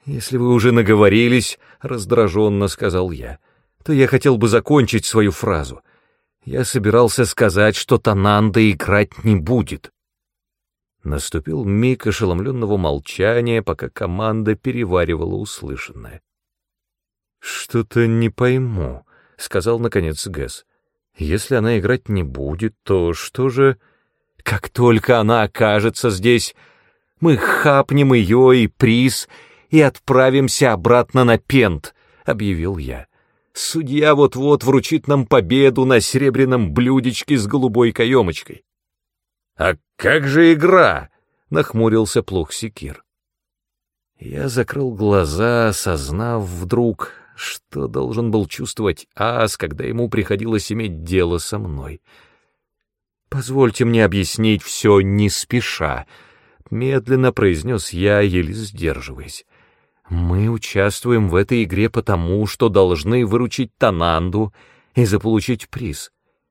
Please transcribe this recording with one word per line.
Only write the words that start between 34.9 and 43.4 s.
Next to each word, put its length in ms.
нам 200
победу 580
на 160
серебряном 720
блюдечке 640
с 100
голубой 460
каёмочкой». 720
«А 180
как 300
же 280
игра?» 560
нахмурился 720
Плох 300
Секир. 520